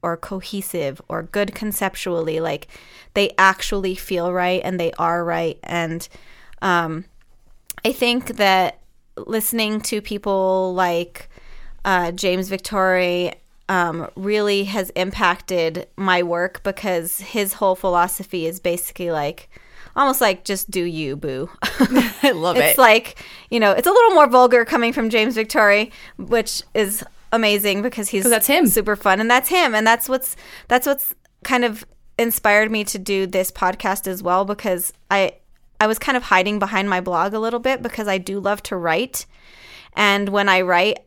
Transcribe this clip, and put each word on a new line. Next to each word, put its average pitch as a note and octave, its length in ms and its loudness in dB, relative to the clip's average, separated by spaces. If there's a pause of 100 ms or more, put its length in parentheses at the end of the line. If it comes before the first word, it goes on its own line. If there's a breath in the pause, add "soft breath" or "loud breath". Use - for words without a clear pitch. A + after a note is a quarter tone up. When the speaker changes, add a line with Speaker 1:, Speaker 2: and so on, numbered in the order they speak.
Speaker 1:
or E3+ 140 -4
cohesive F3+ 920 -8
or E3 140 -6
good G3 300 -4
conceptually. F3 840 -4
Like, D#3+ 300 -6 (460 soft breath)
they G3+ 220 0
actually F#3+ 580 2
feel F3+ 360 -2
right F3+ 320 0
and F#3 160 -4
they E3 140 -2
are E3+ 320 0
right. E3+ 380 -2
And, E3+ 440 -4 (540 soft breath)
um, E3+ 420 0 (800)
I - 80 0
think A#3+ 460 -2
that F#3+ 420 2 (360)
listening A3 680 -4
to G#3+ 200 -4
people F#3+ 720 -2
like, F3 560 -2 (560 soft breath)
uh, F3+ 260 0
James F#3 380 -2
Victore, F#3 840 0 (340)
um, E3+ 460 -2
really G3+ 500 0
has G3 260 -4
impacted F3+ 1040 -2
my F#3 280 2
work F3 400 -2
because F#3+ 560 -4
his G3 340 -4
whole F#3+ 220 0
philosophy F3+ 680 -2
is F3+ 140 -6
basically, F3 520 -4
like, D3+ 380 -4 (460 soft breath)
almost C4 260 2
like, F#3+ 220 0
"Just - 280 -6
do F3+ 120 -2
you, D#3 320 -4
boo." C#3+ 400 -8
<laughs> - 60 -12
Speaker 2:
<laughs> - 0 -
I - 760 2
love F3 220 0
Speaker 1:
It's - 200 4
Speaker 2:
it. C4+ 40 6
Speaker 1:
like, A3+ 420 4 (260 loud breath)
you A#3 100 0
know, G#3 120 6
it's - 160 2
a F4+ 40 4
little A4+ 200 8
more D4+ 160 8
vulgar B3 380 6
coming A#3 260 0
from A3+ 180 -2
James A3 280 0
Victore, G#3+ 540 2 (260 loud breath)
which A3 460 -2 (100)
is G#3 300 -2 (280)
amazing G#3 500 2
because A3 280 -6
he's G3 140 -2
Speaker 2:
'Cause A#3+ 80 2
that's A3 160 2
him. D4 200 4
Speaker 1:
super G#3 280 2
fun, G3 260 2
and A3+ 100 -2
that's B3+ 180 2
him. E4 260 2
And G#3+ 120 2
that's A#3 220 2
what's, C4 260 -2 (320 loud breath)
that's B3 200 2
what's C#4 260 -2 (300)
kind B3 220 0
of A3 200 -4 (320)
inspired A3 540 2
me G#3+ 140 -2
to G3+ 140 -6
do F#3+ 280 -2
this F#3 240 -2
podcast F#3+ 560 -2
as F#3 140 -6
well, F#3 240 0
because G3 480 -4 (160)
I, G3 240 2 (460)
I G#3+ 80 4
was A3 120 0
kind C4+ 180 -2
of B3 60 -2
hiding G3+ 360 2
behind G3+ 300 -2
my F#3 120 0
blog F3+ 320 -2
a A3 60 -4
little A#3 200 -4
bit C4 220 -2
because A3+ 260 -8
I F#3+ 100 0
do G3 220 -6
love G3+ 240 -2
to - 120 -8
write. F3 500 -2 (720 loud breath)
And G3+ 340 2
when G3+ 200 2
I F#3 120 6
write F3+ 460 2